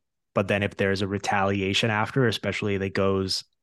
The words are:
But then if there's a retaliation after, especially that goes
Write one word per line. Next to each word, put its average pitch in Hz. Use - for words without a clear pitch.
But 101
then 101
if 98
there's 98
a 101
retaliation 101
after, 113
especially 101
that 95
goes 95